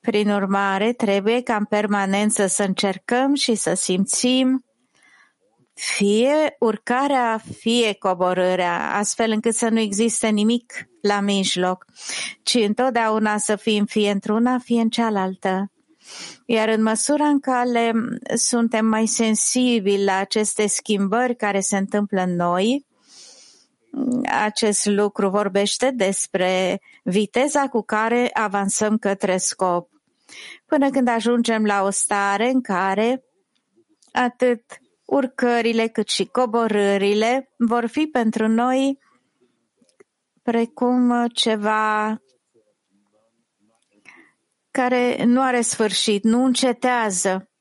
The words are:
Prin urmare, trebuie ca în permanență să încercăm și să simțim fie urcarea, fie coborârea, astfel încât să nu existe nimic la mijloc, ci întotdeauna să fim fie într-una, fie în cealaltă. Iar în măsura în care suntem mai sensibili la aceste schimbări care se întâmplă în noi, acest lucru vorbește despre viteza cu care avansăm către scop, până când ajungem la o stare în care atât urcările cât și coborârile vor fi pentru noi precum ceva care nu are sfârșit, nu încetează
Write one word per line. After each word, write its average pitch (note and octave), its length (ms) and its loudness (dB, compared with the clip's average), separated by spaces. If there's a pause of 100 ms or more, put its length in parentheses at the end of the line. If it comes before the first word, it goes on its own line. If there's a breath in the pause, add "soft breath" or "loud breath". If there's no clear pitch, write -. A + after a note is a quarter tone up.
Prin G#3 300 0
urmare, G3 640 0
trebuie A3 500 0
ca B3 140 -2
în G#3 80 0
permanență G#3 800 0
să F#3 160 0
încercăm G#3 720 0
și C4 200 0
să - 200 -2
simțim B3+ 880 0 (1080 soft breath)
fie B3+ 840 0
urcarea, A#3+ 840 0 (180)
fie A3+ 340 0
coborârea, F3+ 1000 0
astfel G#3+ 360 -2
încât A3 240 0
să A#3 140 0
nu A3 100 2
existe A3 500 0
nimic G#3+ 600 0 (120)
la G3+ 200 0
mijloc, F#3 640 -2 (580 loud breath)
ci - 120 -4
întotdeauna A3 840 0
să G#3 200 -2
fim G#3 280 0
fie G#3 260 0
într-una, A3+ 480 0
fie A#3 220 0
în A3+ 80 2
cealaltă. G3 840 -2 (760 loud breath)
Iar A3 220 2
în A3 140 2
măsura A#3+ 420 0
în D4 160 2
care A#3+ 520 0 (420)
suntem A#3 520 0
mai A3 200 2
sensibili A3 1000 0
la F#3+ 120 2
aceste G#3 500 -2
schimbări G#3+ 680 0
care G3+ 240 -2
se G3 160 -2
întâmplă G3+ 440 -2
în F3+ 160 -2
noi, F#3 500 0 (1600 loud breath)
acest G#3 420 -2
lucru G3+ 420 0
vorbește G3+ 640 0
despre F#3 880 -2 (220 soft breath)
viteza B3+ 680 0
cu A#3 140 -2
care A3+ 500 0
avansăm G#3 680 -2
către G3 380 0
scop, F3+ 520 -2 (760 loud breath)
până C#4 240 2
când C4+ 180 0
ajungem A#3 560 0
la G3+ 180 2
o G3 80 2
stare G3+ 580 0
în C4 120 2
care G3+ 640 -2 (880)
atât B3 500 0 (420)
urcările A#3 840 0
cât A3 220 -4
și - 160 -2
coborârile G#3+ 1300 0
vor A#3 300 0
fi D4+ 260 -2
pentru A3 360 0
noi C4 500 0 (1400 soft breath)
precum A#3+ 920 0
ceva G#3+ 840 0 (2500 loud breath)
care B3 540 0
nu A#3+ 180 4
are B3+ 180 2
sfârșit, G#3+ 640 -2
nu A#3 200 4
încetează A#3 1080 0 (100)